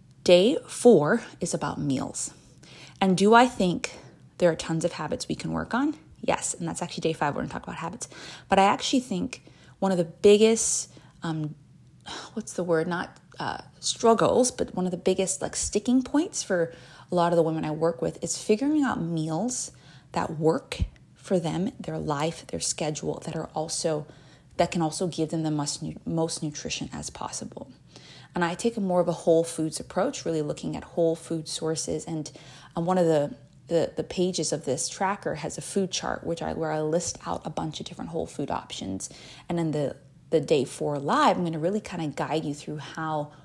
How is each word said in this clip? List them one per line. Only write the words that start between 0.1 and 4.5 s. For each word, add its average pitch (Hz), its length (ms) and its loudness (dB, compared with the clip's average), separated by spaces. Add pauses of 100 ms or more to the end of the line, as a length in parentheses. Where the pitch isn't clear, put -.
day 185 340 8 (100)
four 208 540 6 (180)
is - 140 -4
about 151 260 -4
meals. - 520 -4 (680)
And 190 160 4
do 202 180 6
I 240 140 10
think - 520 -2 (380)
there 180 120 6
are 160 60 2